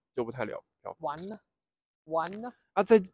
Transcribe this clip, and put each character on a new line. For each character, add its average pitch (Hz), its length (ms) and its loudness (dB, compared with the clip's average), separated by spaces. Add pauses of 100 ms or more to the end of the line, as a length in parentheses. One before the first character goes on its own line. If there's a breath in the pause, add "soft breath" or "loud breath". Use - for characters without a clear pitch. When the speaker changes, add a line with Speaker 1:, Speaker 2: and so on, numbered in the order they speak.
(140)
Speaker 1:
救 123 100 -2
不 113 80 -8
太 117 140 -6
了 - 180 -8 (200)
票 - 100 -10
房。 - 60 -18
Speaker 2:
完 160 300 -8
了， 214 120 -14 (640)
完 165 380 -4
了。 247 120 -12 (200)
Speaker 1:
啊， 202 100 4
这， 220 160 8 (140)